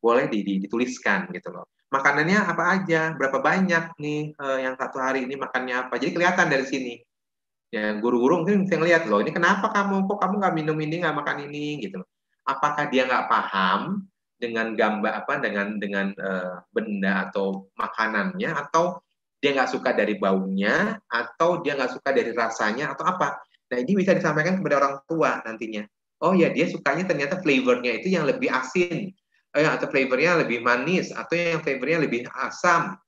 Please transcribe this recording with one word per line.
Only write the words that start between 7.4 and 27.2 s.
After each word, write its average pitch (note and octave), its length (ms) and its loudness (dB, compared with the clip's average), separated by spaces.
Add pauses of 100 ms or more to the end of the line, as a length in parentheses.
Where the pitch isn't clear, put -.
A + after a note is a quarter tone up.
Ya, G#2+ 240 -2
guru-guru B2 480 2
mungkin G3 240 2
bisa E3+ 80 0
ngeliat, D#3+ 320 4
"Loh, G#2 160 2
ini D#3+ 80 -2
kenapa F#3 400 2
kamu, G3 380 0
kok G3+ 100 -2
kamu F#3 220 0
nggak F3 160 2
minum D#3 240 0
ini, D#3 140 -2 (100)
nggak D3+ 100 0
makan C#3+ 220 -4 (100)
ini?" D3 380 -6
gitu - 180 -10
loh. - 60 -20 (400)
Apakah D3 420 0
dia B2+ 160 4
nggak B2 240 0
paham G#2+ 720 0 (320)
dengan A2+ 400 -2
gambar, G#2+ 360 2 (120)
apa, C#3 160 -2
dengan, G#2 400 -2
dengan, G2 320 -2
eh, F#2 440 -6 (200)
benda G2 560 -2
atau G2 480 -4
makanannya, G#2+ 720 -2
atau E3+ 480 0 (400)
dia C#3+ 140 2
nggak C3 180 0
suka B2+ 220 0
dari G#2 240 2
baunya, G2 800 0 (100)
atau E3 540 0
dia C#3+ 160 -2
nggak B2+ 240 -2
suka - 140 -2
dari A#2 180 2
rasanya, A#2 600 -2
atau D#3+ 100 -6
apa? E3 380 -2 (220)
Nah, B2 160 -4
ini F#3+ 160 2
bisa F#3+ 160 4
disampaikan D#3+ 480 2
kepada D3 160 2
orang C#3 180 2 (140)
tua C#3+ 320 0
nantinya. A2 420 -8 (380)
"Oh F3+ 160 4
ya, D#3+ 160 4
dia C3+ 160 2
sukanya D#3 360 -2
ternyata D#3 360 -2